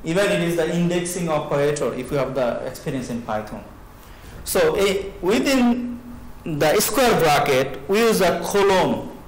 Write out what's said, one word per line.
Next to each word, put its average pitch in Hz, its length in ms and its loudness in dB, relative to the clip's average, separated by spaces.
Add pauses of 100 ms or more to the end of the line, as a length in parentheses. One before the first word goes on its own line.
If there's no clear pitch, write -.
Even 185 280 0
it 170 100 0
is 170 140 0
the 160 180 0
indexing 175 540 0
operator 147 680 0
if 123 160 -8
you 143 60 -2
have 131 160 -2
the 123 320 -2
experience 131 440 -8
in 117 140 -6
Python. 107 400 -8 (800)
So 175 320 2
a, 196 340 0 (100)
within 240 800 2 (460)
the 156 340 2
square 220 400 2
bracket, 143 720 2
we 202 100 4
use 220 220 4
a 180 200 2
colon. 185 720 2 (160)